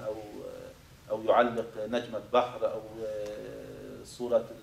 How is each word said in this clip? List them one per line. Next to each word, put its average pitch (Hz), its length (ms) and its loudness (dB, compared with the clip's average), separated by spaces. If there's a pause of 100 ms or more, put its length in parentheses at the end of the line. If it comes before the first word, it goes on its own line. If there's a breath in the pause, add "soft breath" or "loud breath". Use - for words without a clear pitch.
أو، 107 80 -4 (960)
أو 110 120 -2
يعلق 113 420 6 (240)
نجمة 117 320 -2 (120)
بحر 123 320 4
أو، 110 160 0 (240)
آه، 107 1000 -8
صورة 117 400 2 (180)